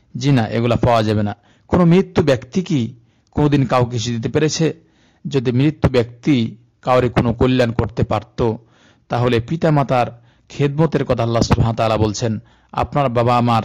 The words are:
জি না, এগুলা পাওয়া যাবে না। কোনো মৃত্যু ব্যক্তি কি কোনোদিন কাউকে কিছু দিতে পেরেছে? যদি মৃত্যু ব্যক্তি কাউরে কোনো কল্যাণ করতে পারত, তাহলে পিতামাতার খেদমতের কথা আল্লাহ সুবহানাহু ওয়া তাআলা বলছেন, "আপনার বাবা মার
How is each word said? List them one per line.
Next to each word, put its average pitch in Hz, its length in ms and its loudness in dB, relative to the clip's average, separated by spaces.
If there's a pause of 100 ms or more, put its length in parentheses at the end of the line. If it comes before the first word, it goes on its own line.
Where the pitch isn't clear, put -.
(160)
জি 135 160 0
না, 113 160 2
এগুলা 117 280 0
পাওয়া 117 260 2
যাবে 107 200 0
না। 101 140 -4 (320)
কোনো 175 160 2
মৃত্যু 185 380 4
ব্যক্তি 143 400 -2
কি 127 320 -2 (360)
কোনোদিন 147 360 2
কাউকে 123 240 0
কিছু 120 220 -4
দিতে 117 160 -4
পেরেছে? 147 460 -2 (540)
যদি 131 240 -2
মৃত্যু 135 380 0
ব্যক্তি 120 640 -2 (260)
কাউরে 127 260 2
কোনো 117 240 -2
কল্যাণ 127 400 0
করতে 117 300 -4
পারত, 110 520 -4 (540)
তাহলে 120 320 0
পিতামাতার 135 840 0 (240)
খেদমতের 143 560 -2
কথা 117 180 -2
আল্লাহ 117 200 0
সুবহানাহু 113 280 0
ওয়া 113 60 -4
তাআলা 110 200 0
বলছেন, 107 460 -2 (300)
"আপনার 135 360 -2
বাবা 120 320 0
মার 117 240 2